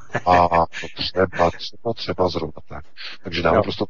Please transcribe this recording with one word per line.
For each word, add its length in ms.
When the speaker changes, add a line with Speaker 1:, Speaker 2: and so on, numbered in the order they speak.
Speaker 1:
<laughs> 140
Speaker 2:
A 400
třeba, 640
třeba, 380
třeba 340
zrovna 400
tak. 160
Takže 180
dáme 160
Speaker 1:
No. 60
Speaker 2:
prostor 260